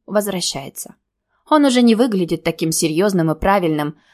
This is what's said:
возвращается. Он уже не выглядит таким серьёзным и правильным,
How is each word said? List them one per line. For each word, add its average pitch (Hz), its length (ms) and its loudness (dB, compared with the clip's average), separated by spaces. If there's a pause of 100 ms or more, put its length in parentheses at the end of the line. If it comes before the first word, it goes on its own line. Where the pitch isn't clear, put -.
возвращается. 190 880 -6 (520)
Он 302 180 4
уже 247 180 4
не 233 100 6
выглядит 196 500 0
таким 165 280 -4
серьёзным 165 580 0
и 156 100 -4
правильным, 160 580 0 (160)